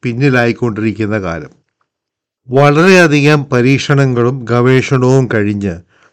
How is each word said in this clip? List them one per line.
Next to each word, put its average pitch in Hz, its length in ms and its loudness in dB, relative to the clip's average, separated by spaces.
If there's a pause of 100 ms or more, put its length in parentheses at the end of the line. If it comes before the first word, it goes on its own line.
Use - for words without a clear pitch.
പിന്നിലായിക്കൊണ്ടിരിക്കുന്ന 113 1160 -2
കാലം. 82 400 -10 (880)
വളരെയധികം 147 960 2
പരീക്ഷണങ്ങളും 131 1000 0
ഗവേഷണവും 127 880 0
കഴിഞ്ഞ് 101 440 -4 (360)